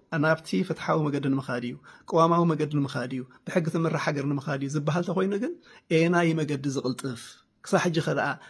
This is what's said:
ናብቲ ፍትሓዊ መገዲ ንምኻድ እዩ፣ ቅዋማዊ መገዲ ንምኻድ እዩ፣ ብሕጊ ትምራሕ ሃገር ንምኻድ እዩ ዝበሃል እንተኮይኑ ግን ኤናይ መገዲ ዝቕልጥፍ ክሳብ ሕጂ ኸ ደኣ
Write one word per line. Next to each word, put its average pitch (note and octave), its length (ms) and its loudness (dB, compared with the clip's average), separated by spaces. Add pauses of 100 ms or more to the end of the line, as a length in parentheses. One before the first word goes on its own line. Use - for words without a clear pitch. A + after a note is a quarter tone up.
(160)
ናብቲ D#3+ 320 2 (140)
ፍትሓዊ D#3+ 380 -2
መገዲ C#3+ 260 -2
ንምኻድ C3 380 -2
እዩ፣ B2 100 -6 (320)
ቅዋማዊ E3+ 400 4
መገዲ D3+ 280 0
ንምኻድ C3 380 -2
እዩ፣ B2+ 100 -6 (200)
ብሕጊ E3+ 260 0
ትምራሕ E3 340 0
ሃገር C#3+ 240 -2
ንምኻድ C#3+ 340 -2
እዩ C#3 100 -4
ዝበሃል D3+ 320 0
እንተኮይኑ F#3 340 0
ግን B3+ 180 -4 (360)
ኤናይ E3+ 420 4
መገዲ D3 380 -2
ዝቕልጥፍ B2+ 520 -4 (420)
ክሳብ F3+ 160 2
ሕጂ E3+ 180 0
ኸ D#3 140 0
ደኣ C#3 140 0 (240)